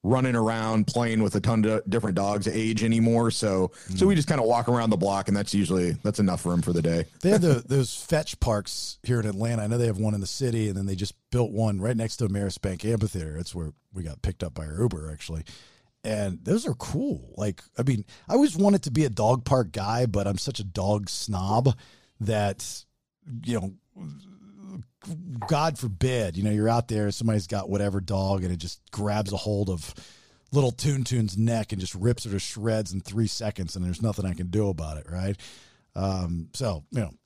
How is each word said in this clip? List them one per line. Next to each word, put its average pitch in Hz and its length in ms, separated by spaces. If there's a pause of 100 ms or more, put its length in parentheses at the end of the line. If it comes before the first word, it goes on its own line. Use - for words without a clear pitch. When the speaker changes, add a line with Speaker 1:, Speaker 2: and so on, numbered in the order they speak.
Speaker 1:
running 127 340
around 110 500
playing 113 340
with 110 140
a 104 60
ton 110 240
of 110 260
different 104 240
dogs 101 320
age 110 380
anymore. 113 480
So, 95 400 (240)
so 185 100
we 196 80
Speaker 2:
Mm. - 20
Speaker 1:
just 151 120
kinda 139 160
walk 117 240
around 117 220
the 104 60
block, 98 300
and 101 100
that's 101 160
usually, 90 400 (120)
that's 104 160
enough 90 220
for 87 100
him 85 100
for 90 100
the 85 100
day. 82 240 (160)
Speaker 2:
They 180 80
have 208 100
Speaker 1:
<laughs> 175 80
Speaker 2:
the, 123 180
those 131 260
fetch - 460
parks - 640
here 120 160
in 107 80
Atlanta. 107 380
I - 20
know 113 120
they 120 80
have 104 120
one 107 160
in 101 60
the 95 80
city, 117 400
and 95 80
then 98 100
they 98 80
just 95 200 (180)
built 120 180
one 107 300
right 117 160
next 110 220
to 113 100
Ameris 101 320
Bank 95 240
Amphitheater. 98 520
That's 82 160
where 80 200 (200)
we 92 120
got 78 180
picked 92 220
up 82 100
by 80 120
our 76 140
Uber, 85 300
actually. 76 340 (600)
And 104 400
those 226 240
are 113 60
cool. 175 600
Like, 104 240 (160)
I 123 60
mean, 123 220 (240)
I 175 60
always 269 220
wanted 196 280
to 135 80
be 151 140
a 123 40
dog 113 340
park 123 280
guy, 110 340
but 98 220
I'm 95 100
such - 220
a 101 40
dog 98 460
snob 107 680 (440)
that, 104 640 (600)
you 120 140
know, 95 140 (1700)
God 151 320
forbid, 110 580
you 95 60
know, 107 80
you're 107 180
out 120 200
there, 107 240
somebody's 110 340
got 98 240
whatever 101 300
dog, 95 420
and 90 100
it 90 40
just 85 240 (100)
grabs 104 420
a 101 40
hold 101 340
of 85 240 (580)
little 135 200
Toon 135 320
Toon's 110 340
neck 113 320
and 98 100
just 92 140
rips 113 300
her 110 60
to 98 100
shreds 110 520
in 95 80
three 104 280
seconds, 98 480
and 90 80
there's 90 180
nothing 104 240
I 90 80
can 90 140
do 104 200
about 76 300
it, 76 100
right? 92 280 (580)
Um, 90 600
so, 104 360
you 127 100
know 78 120 (140)